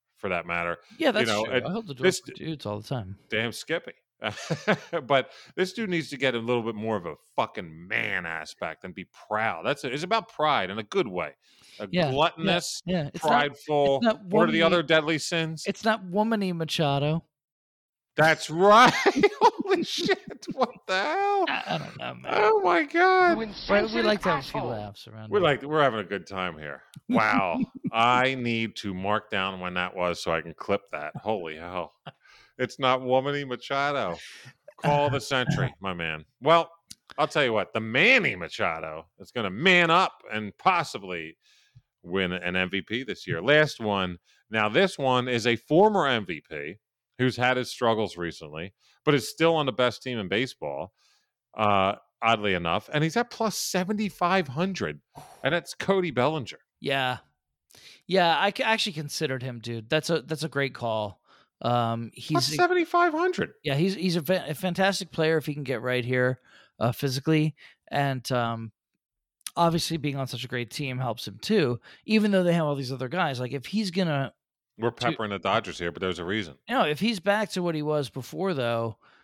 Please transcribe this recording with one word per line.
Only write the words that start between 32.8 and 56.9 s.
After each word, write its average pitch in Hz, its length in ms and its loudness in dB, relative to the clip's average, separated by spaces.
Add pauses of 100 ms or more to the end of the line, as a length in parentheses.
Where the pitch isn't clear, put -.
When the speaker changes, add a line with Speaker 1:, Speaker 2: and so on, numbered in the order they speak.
Speaker 1:
not 131 220 2
womany 135 440 0
Machado. 131 720 -2 (640)
Call 147 280 4
the 131 100 -2
century, - 560 0
Speaker 2:
<laughs> - 40 -20
Speaker 1:
my 95 140 -4
man. 80 300 -6 (180)
Well, 160 260 6 (480)
I'll 151 120 0
tell 151 160 0
you 117 80 2
what, 104 200 0
the 113 80 -2
Manny 175 540 2
Machado 80 720 -6 (140)
is 95 100 -20
gonna 110 200 -4
man 170 420 4
up 175 400 2
and 107 260 -8
possibly 95 800 -2 (640)
win 90 300 -2
an 90 240 -4
M 92 120 0
V 92 140 -4
P 123 220 -8
this 104 240 -10
year. 85 120 -4
Last 147 380 4
one. 98 400 -2 (320)
Now, 107 180 0
this 180 300 2
one 127 300 2
is 117 180 0
a 117 80 4
former 185 540 4
M 113 180 0
V 82 240 -8
P 78 280 -10 (400)
who's 127 180 0
had 123 200 2
his 123 140 -2
struggles 113 460 0
recently, 82 560 -8 (320)
but 156 100 4
is - 140 0
still 165 280 2
on 147 100 0
the 131 60 0
best 123 300 0
team 123 160 -6
in 98 100 -4
baseball, 85 640 -4 (640)
uh, 101 380 4 (280)
oddly 107 320 2
enough. 85 380 0
And 151 120 0
he's 160 120 -2
at 233 140 -2
plus 220 260 -4
seventy-five 185 920 -2
hundred, 123 520 -4 (440)
and 139 100 2
that's 170 200 -4
Cody 185 360 0
Bellinger. 127 480 0 (220)
Speaker 2:
Yeah. 135 380 -2 (920)